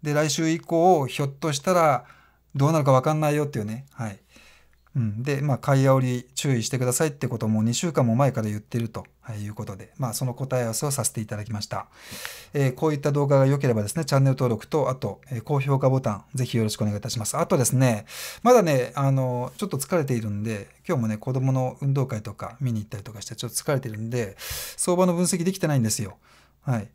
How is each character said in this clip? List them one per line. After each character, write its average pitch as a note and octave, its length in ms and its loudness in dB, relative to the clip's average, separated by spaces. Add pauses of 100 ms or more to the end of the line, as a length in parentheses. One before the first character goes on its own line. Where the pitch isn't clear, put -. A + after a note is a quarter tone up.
で、 D3 120 -4
来 D3+ 160 2
週 D#3+ 180 0
以 E3 120 0
降、 E3 460 4
ひ - 160 -4
ょ C#3 40 -2
っ - 20 -2
と D3+ 240 -4
し C#3 80 -4
た F#3 140 0
ら D#3 300 4 (500)
ど C#3 140 4
う D#3+ 40 4
な E3 60 4
る C#3+ 60 2
か C#3 80 4
わ B2+ 100 6
か D#3 100 0
ん D#3 80 0
な D3+ 100 2
い D3 60 0
よ D3 80 0
っ C#3+ 40 -6
て C#3+ 100 -6
い G#2+ 40 -4
う - 20 -4
ね、 A2+ 280 -8
は A2+ 160 -8
い。 G2 100 -12 (760)
う - 20 0
ん。 A2 240 -2
で、 C3+ 200 -2
ま C#3+ 120 2
あ、 C3+ 40 -6
買 C3+ 240 2
い - 20 4
煽 C3+ 160 6
り B2 340 -2
注 C3+ 220 0
意 A2+ 60 0
し - 80 -4
て C3+ 80 -2
く B2 80 0
だ B2 60 0
さ D#3+ 120 0
い D#3+ 40 0
っ - 40 -2
て C#3+ 160 -6
こ A#2+ 100 -4
と A2+ 80 -4
も A2 160 2
二 A#2 120 2
週 E3+ 180 -2
間 C#3+ 120 2
も A2+ 120 2
前 C3+ 160 4
か - 80 -4
ら G#2+ 80 -2
言 G#2 100 -4
っ - 20 -8
て - 180 -6
る A#2 100 -2
と、 A2 160 -10 (160)
は A#2 140 -14
い、 G#2 80 -10
い G#2 60 -10
う G#2+ 60 -12
こ G#2+ 120 -10
と F#2+ 100 -12
で、 F#2 220 -20
ま C3 120 -4
あ、 - 40 -10
そ - 100 -4
の B2+ 80 -2
答 C3 260 -4
え B2 60 0
合 A2+ 40 -2
わ A2+ 60 -4
せ - 120 -4
を D3 40 -2
さ C#3 140 -2
せ - 80 -2
て - 80 -8
い G#2+ 60 -6
た G#2+ 100 -8
だ G#2 80 -8
き A2 80 -10
ま G#2 80 -4
し G#2 60 -6
た。 G2+ 200 -8 (680)
え C#3 140 2
ー、 B2+ 60 -2
こ D#3+ 140 0
う D3+ 60 2
い - 20 -4
っ C#3 40 -4
た D3 120 0
動 C#3+ 140 2
画 C#3 120 6
が C3+ 80 6
良 C#3 120 4
け C#3 100 0
れ A#2+ 60 4
ば A2 80 0
で G#2 60 -4
す - 80 -4
ね、 D#3+ 100 -2
チ - 80 -2
ャ C#3 40 6
ン C#3 60 6
ネ C3+ 60 6
ル C3 60 2
登 B2+ 140 0
録 G#2+ 160 -4
と、 C#3 220 0
あ B2+ 80 -2
と、 G2+ 240 -6 (100)
え A#2 100 -6
ー、 - 20 -14
高 D3 180 0
評 D3+ 180 2
価 C#3+ 120 4
ボ C3 100 2
タ B2 120 -2
ン、 G2+ 120 -8 (100)
ぜ B2+ 120 0
ひ A#2+ 100 -2
よ A2+ 80 4
ろ G#2+ 60 0
し - 80 -8
く - 40 0
お - 40 0
願 G#2 80 0
い - 20 -4
い G2+ 40 -6
た A2 100 -8
し - 80 -4
ま G#2+ 80 -4
す。 - 100 -4
あ E3 100 0
と F3 120 2
で B2 80 4
す - 100 2
ね、 B2 300 2 (360)
ま B3 120 8
だ A3+ 80 8
ね、 C3 320 2
あ C#3 180 2
の、 B2+ 460 -2
ち - 60 -4
ょ - 20 -6
っ - 20 -6
と - 80 -6
疲 - 200 -4
れ D3+ 100 0
て C3+ 80 0
い A#2 60 0
る A2 100 -4
ん G#2 120 -4
で、 G#2+ 260 -6 (200)
今 E3 80 0
日 B2 60 0
も A2+ 60 0
ね、 G#2+ 100 -2
子 C3 140 -6
供 C3 200 0
の B2+ 300 -2
運 C#3 100 0
動 C#3 140 0
会 A2 160 -6
と G#2 100 -12
か - 280 -12
見 B2+ 120 -2
に A2 80 -2
行 G#2+ 60 -8
っ - 20 -20
た - 80 -10
り G2+ 80 -10
と A2 80 -14
か G#2+ 80 -14
し - 60 -14
て、 A2 100 -14
ち - 80 -10
ょ A#2+ 40 -6
っ - 20 -10
と - 60 -6
疲 - 180 -4
れ B2+ 60 0
て A#2 100 -8
る G#2+ 80 -10
ん A2+ 100 -6
で、 A2+ 300 -4
相 - 580 -4
場 F3+ 80 4
の F#3 80 4
分 E3+ 120 2
析 E3+ 200 0
で F#3 80 0
き F#3+ 60 -6
て - 80 -2
な D3+ 80 2
い C3+ 60 4
ん - 20 2
で A2 80 2
す - 120 -4
よ。 F#2+ 140 -10 (460)
は B2 160 -2
い。 G#2 160 -8